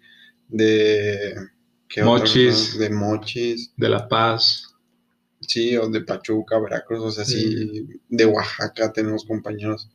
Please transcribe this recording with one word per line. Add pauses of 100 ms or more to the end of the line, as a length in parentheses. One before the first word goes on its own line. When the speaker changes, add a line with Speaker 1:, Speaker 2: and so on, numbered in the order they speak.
(480)
Speaker 1:
de, (540)
¿qué
otra
Speaker 2:
Mochis.
Speaker 1:
cosa?
De
Mochis.
Speaker 2:
De
La
Paz. (760)
Speaker 1:
Sí,
o
de
Pachuca,
Veracruz,
o
sea,
sí,
Speaker 2:
Sí. (240)
Speaker 1:
de
Oaxaca
tenemos
compañeros,